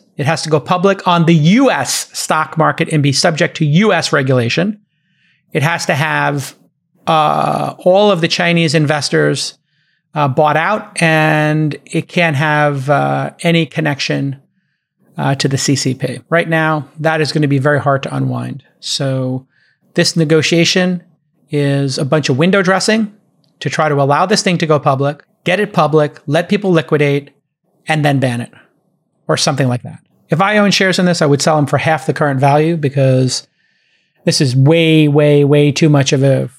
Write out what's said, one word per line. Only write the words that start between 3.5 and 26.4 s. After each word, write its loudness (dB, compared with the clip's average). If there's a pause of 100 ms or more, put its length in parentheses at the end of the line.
to 0
U 4
S -2
regulation. 0 (680)
It -2
has -2
to 0
have, -2 (500)
uh, 0
all 4
of 0
the 0
Chinese 0
investors, -2 (560)
uh, 0
bought 2
out, -4
and 0 (100)
it -6
can't 0
have, 0
uh, 0 (100)
any 0
connection, -4 (760)
uh, -2
to -2
the -2
C 0
C -2
P. -10
Right 0
now, -2 (120)
that -2
is -4
gonna 0
be 0
very 0
hard -2
to -8
unwind. -6 (160)
So -6 (480)
this 0
negotiation 0 (480)
is -2
a -2
bunch 0
of 0
window 2
dressing 0 (460)
to -6
try -2
to 0
allow 2
this 0
thing -2
to -2
go 2
public, -2 (200)
get -2
it -4
public, 0
let -2